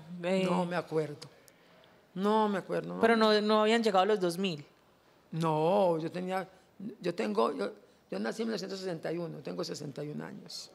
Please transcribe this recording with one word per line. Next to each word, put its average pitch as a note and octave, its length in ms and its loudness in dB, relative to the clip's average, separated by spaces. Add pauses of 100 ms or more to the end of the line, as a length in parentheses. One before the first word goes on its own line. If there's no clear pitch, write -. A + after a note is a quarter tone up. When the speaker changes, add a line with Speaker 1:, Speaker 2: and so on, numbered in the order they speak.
(220)
Speaker 1:
Eh, F#3+ 260 2
Speaker 2:
No F3+ 160 2
me F3 120 -4
acuerdo. D#3 580 -4 (800)
No G#3 340 2
me G3+ 80 0
acuerdo, E3+ 380 -4
no. F3+ 80 -6
Speaker 1:
Pero A#3 120 6
no, A3 280 6
no G#3+ 180 4
habían A3 220 4
llegado F#3+ 240 4
los G#3+ 120 4
dos F3 200 0
mil. F3 260 -4 (680)
Speaker 2:
No, E3 640 2
yo D#3+ 120 -4
tenía, F#3 380 -6 (500)
yo F3 160 -4
tengo, G#3+ 400 0
yo, G3+ 160 -4 (400)
yo - 80 -6
nací G#3+ 220 -6
en A3+ 80 -2
mil A3+ 40 -4
novecientos F#3+ 280 -6
sesenta E3 320 -6
y E3+ 60 -4
uno, D#3+ 220 -8
tengo F3 220 -8
sesenta D3+ 400 -8
y D3+ 60 -8
un D3+ 140 -8
años. - 520 -14